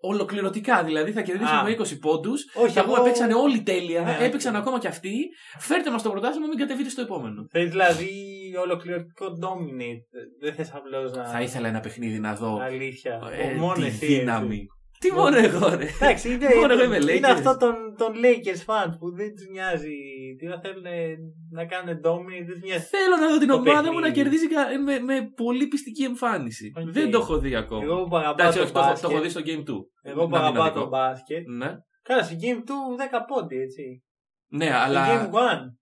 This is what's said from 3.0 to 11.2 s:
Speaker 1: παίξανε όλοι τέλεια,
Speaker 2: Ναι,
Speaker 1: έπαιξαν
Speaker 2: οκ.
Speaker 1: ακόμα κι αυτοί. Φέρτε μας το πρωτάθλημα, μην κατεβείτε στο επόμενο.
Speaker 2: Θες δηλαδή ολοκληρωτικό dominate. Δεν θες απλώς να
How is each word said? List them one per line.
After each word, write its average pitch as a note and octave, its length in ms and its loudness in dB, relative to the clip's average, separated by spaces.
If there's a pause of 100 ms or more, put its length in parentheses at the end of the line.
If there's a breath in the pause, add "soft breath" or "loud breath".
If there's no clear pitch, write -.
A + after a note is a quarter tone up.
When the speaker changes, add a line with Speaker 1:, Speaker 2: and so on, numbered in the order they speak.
Speaker 1:
παίξανε A#3+ 260 4
όλοι B3+ 280 4
τέλεια, F3 400 0
Speaker 2:
Ναι, E3+ 240 0
Speaker 1:
έπαιξαν B3 280 -2
Speaker 2:
οκ. G#3 60 0
Speaker 1:
ακόμα B3+ 180 -2
κι - 80 -4
αυτοί. F#3+ 280 -6 (440 loud breath)
Φέρτε D4+ 320 0
μας A3+ 120 -2
το A3 80 0
πρωτάθλημα, B3+ 360 -2
μην D4+ 120 -4
κατεβείτε C4+ 300 -2
στο B3+ 120 -8
επόμενο. A#2+ 500 -8
Speaker 2:
Θες E3+ 200 0
δηλαδή F3 380 4 (540)
ολοκληρωτικό F3 640 -6 (160)
dominate. C3 640 -8 (340)
Δεν D3+ 140 -6
θες D#3 200 -8
απλώς C3+ 380 -8
να B2 160 -8